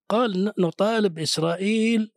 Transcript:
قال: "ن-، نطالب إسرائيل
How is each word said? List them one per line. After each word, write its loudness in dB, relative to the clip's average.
قال: 0
"ن-، -2
نطالب 0
إسرائيل 0